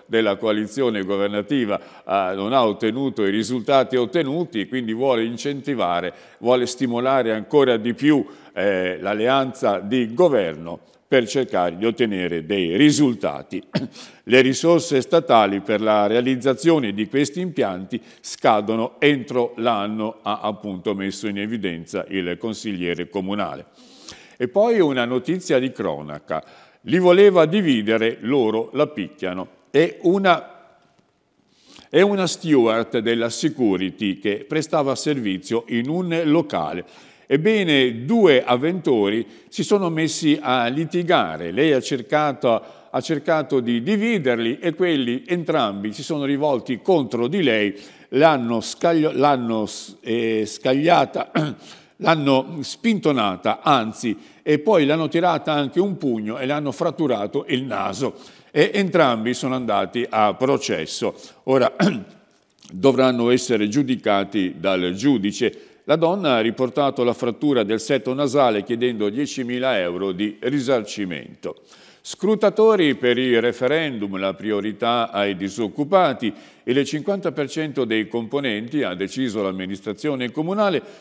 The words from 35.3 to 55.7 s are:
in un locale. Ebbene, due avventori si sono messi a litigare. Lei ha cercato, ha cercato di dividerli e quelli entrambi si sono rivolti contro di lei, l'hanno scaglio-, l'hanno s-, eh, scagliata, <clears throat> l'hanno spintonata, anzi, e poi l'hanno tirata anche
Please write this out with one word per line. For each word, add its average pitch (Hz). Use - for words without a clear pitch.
in 120
un 170
locale. 90
Ebbene, 147
due 170
avventori 123
si -
sono 196
messi 156
a 127
litigare. 131
Lei 147
ha 131
cercato, 135
ha 127
cercato 147
di 120
dividerli 147
e 170
quelli 135
entrambi 127
si 147
sono 147
rivolti 135
contro 127
di 180
lei, 110
l'hanno 127
scaglio-, 156
l'hanno 123
s-, -
eh, 113
scagliata, 143
<clears throat> -
l'hanno 139
spintonata, 123
anzi, 117
e 151
poi 156
l'hanno 156
tirata 170
anche 147